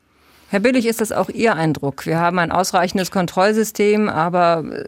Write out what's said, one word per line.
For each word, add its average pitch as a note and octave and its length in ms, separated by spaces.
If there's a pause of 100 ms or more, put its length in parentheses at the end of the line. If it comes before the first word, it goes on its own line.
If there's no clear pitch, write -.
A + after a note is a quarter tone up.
(500)
Herr G3+ 100
Billig, B3 260
ist A3+ 160
das G#3+ 100
auch - 180
Ihr A3 260
Eindruck? D3+ 500
Wir E3 140
haben F3 200
ein E3+ 120
ausreichendes F3+ 600
Kontrollsystem, G#3 960
aber E3+ 560 (240)